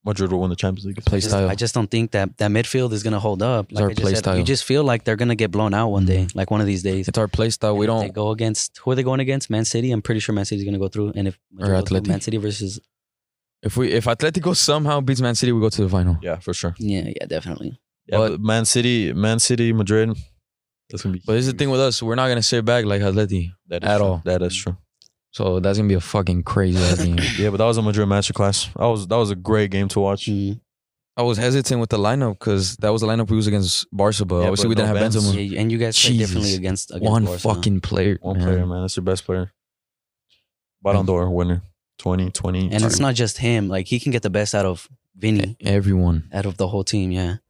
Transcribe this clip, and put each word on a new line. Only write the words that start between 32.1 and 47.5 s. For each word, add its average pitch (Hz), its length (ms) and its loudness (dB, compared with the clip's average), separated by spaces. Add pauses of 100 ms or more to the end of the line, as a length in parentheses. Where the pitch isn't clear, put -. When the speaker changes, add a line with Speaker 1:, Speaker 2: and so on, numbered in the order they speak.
Speaker 2:
'cause 98 400 -2
that 107 120 0
was 110 120 0
the 110 40 0
lineup 113 240 0
we 110 60 4
was 107 100 2
against 101 460 0
Barca, 101 320 2
but 90 160 0
Speaker 1:
Yeah, - 80 4
Speaker 2:
obviously 101 160 0
Speaker 1:
but 110 60 2
Speaker 2:
we 113 60 2
didn't 107 180 2
Speaker 1:
no 101 60 2
Speaker 2:
have 107 120 0
Speaker 1:
Benzema. 101 220 2
Speaker 2:
Benzema. 101 160 -4
Speaker 3:
Yeah, 95 100 -4
and 113 120 2
you 117 60 0
guys 113 240 0
played 120 160 4
differently 104 300 0
Speaker 2:
Jesus. 95 100 0
Speaker 3:
against, 92 320 -4
against 107 200 -2
Speaker 2:
One 110 160 4
Speaker 3:
Barca. 87 140 -4
Speaker 2:
fucking 98 400 0
player, 92 420 0
Speaker 1:
One 95 160 -2
Speaker 2:
man. 90 80 2
Speaker 1:
player, 90 200 2
man. 90 160 -4
That's 92 140 -6
your 90 80 -6
best 92 200 -2
player. 92 280 -4 (1300)
Ballon 98 180 4
Speaker 2:
And 95 60 0
Speaker 1:
d'Or 90 240 2
winner, 87 320 0 (360)
twenty 92 320 0
twenty. 92 420 -2
Speaker 3:
And 107 120 0
it's 107 160 0
not 135 140 2
just 113 240 -2
him. 117 300 0
Like, 95 180 -2
he 120 140 -2
can 139 120 -2
get 117 100 -2
the 101 80 -2
best 104 240 -2
out 101 120 2
of 90 220 -4 (280)
Vini. 107 440 0
Speaker 2:
E-, - 60 -8
everyone. 92 680 2
Speaker 3:
Out 98 140 -4
of 92 100 -6
the 95 120 -2
whole 98 160 -2
team, 95 280 -2
yeah. 92 240 -2 (140)